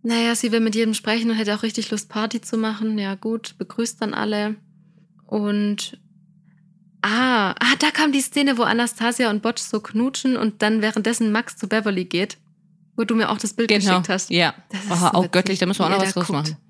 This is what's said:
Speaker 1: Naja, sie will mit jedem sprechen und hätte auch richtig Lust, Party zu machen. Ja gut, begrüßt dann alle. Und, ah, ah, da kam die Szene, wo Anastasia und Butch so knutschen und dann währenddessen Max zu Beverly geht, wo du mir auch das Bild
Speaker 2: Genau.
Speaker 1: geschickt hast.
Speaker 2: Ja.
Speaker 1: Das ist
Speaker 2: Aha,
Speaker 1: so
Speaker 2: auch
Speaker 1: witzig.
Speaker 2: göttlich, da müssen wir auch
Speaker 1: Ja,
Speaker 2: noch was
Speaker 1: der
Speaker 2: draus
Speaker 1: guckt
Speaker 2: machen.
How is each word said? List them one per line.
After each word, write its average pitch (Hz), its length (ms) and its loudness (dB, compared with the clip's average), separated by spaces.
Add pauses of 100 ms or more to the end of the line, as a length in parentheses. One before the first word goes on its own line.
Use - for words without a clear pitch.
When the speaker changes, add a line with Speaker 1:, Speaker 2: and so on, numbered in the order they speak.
Speaker 1:
Naja, 233 320 2
sie 226 160 0
will 226 80 4
mit 220 160 2
jedem 220 180 2
sprechen 226 380 0
und 220 60 0
hätte 208 180 0
auch 214 80 -6
richtig 220 280 -4
Lust, 208 180 -6
Party 220 320 -4
zu - 160 -4
machen. 220 400 -2
Ja 196 180 -4
gut, 220 420 -6
begrüßt - 440 -6
dann 214 120 -4
alle. 208 420 -2 (720)
Und, 208 720 -2 (1040)
ah, 220 500 2
ah, 254 280 2
da 302 120 2
kam 302 200 2
die 269 100 2
Szene, 277 360 2
wo 240 60 2
Anastasia 233 680 0
und 208 120 -2
Butch 226 200 -4
so - 180 -4
knutschen 254 580 -2
und 220 240 -2
dann 220 200 2
währenddessen 220 500 0
Max 226 260 -2
zu 208 100 -8
Beverly 202 380 0
geht, 180 320 -4 (580)
wo 233 80 -2
du 220 120 0
mir 220 140 2
auch 214 80 0
das 208 160 -6
Bild 233 160 -2
Speaker 2:
Genau. 208 120 4
Speaker 1:
geschickt 185 280 4
hast. 190 200 -2
Speaker 2:
Ja. 170 240 4 (160)
Speaker 1:
Das 196 160 -10
ist 202 60 -4
Speaker 2:
Aha, 175 80 0 (120)
Speaker 1:
so - 20 -2
Speaker 2:
auch 170 100 6
Speaker 1:
witzig. 180 80 -2
Speaker 2:
göttlich, 185 280 2
da 185 60 2
müssen 190 140 -2
wir 185 60 2
auch 160 40 2
Speaker 1:
Ja, 190 80 4
Speaker 2:
noch 190 60 4
was 190 100 0
Speaker 1:
der 175 100 0
Speaker 2:
draus 160 40 -4
Speaker 1:
guckt 156 220 -2
Speaker 2:
machen. 156 80 -8 (120)